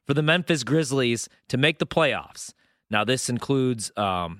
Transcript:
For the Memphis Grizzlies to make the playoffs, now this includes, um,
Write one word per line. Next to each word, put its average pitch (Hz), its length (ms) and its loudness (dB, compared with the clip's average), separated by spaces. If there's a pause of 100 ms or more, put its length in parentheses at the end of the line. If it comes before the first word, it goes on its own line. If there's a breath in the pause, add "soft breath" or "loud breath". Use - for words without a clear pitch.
For 143 60 0
the 147 80 2
Memphis 160 420 2
Grizzlies 127 640 0 (200 soft breath)
to 131 100 -2
make 151 220 2
the 160 80 0
playoffs, - 640 -2 (380)
now 107 120 2
this 123 240 0
includes, 127 720 -2
um, 92 420 -2